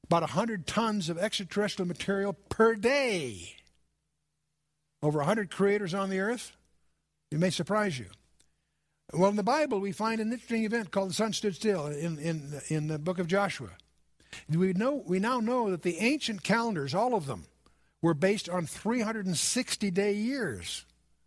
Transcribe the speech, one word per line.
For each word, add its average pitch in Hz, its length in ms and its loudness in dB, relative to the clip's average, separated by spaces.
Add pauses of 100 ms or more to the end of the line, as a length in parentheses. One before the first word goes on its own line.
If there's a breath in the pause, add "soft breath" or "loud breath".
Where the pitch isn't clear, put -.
about 170 180 4
a 156 40 0
hundred 202 400 -2
tons 214 420 0
of 165 100 -4
extraterrestrial 202 680 -2
material 196 460 -2
per - 420 4
day. 196 840 0 (1500)
Over 151 180 0
a 143 40 0
hundred 208 260 0
craters 196 440 0
on 196 160 -2
the 190 100 -2
Earth. 220 320 -4 (800)
It 151 60 -2
may 160 120 4
surprise 196 480 0
you. 110 80 -10 (1080)
Well, 185 180 4
in 208 60 -2
the 208 60 0
Bible, 254 380 2
we 196 120 -4
find 220 280 -2
an 220 100 -2
interesting 226 340 -2
event 214 260 -2
called 196 200 0
the 160 40 -4
sun 214 180 0
stood 196 240 -2
still 185 300 0
in, 151 320 -4
in, 147 500 -4
in 151 180 0
the 156 120 -2
book 170 200 -2
of 180 80 -2
Joshua. 175 440 0 (800 loud breath)
We 180 260 4
know, 247 320 2
we 185 120 2
now 240 220 2
know 226 300 2
that 175 120 -2
the 175 160 -2
ancient 226 460 0
calendars, 190 500 0
all 233 200 4
of 165 120 0
them, 98 200 -6 (560 soft breath)
were 165 120 6
based 190 340 2
on 175 180 -2
three 240 340 -2
hundred 214 260 -2
and 180 100 0
sixty - 540 0
day 196 220 2
years. 208 720 -4 (420)